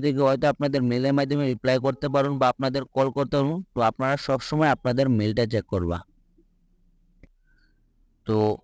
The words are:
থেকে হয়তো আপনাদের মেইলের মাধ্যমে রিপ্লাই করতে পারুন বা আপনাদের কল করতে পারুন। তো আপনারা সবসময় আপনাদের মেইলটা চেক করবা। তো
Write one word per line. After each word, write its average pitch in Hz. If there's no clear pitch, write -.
থেকে 143
হয়তো 135
আপনাদের 143
মেইলের 127
মাধ্যমে 143
রিপ্লাই 127
করতে 135
পারুন 139
বা 131
আপনাদের 135
কল 135
করতে 139
পারুন। 156
তো -
আপনারা 131
সবসময় 151
আপনাদের 131
মেইলটা 110
চেক 104
করবা। 87
তো 110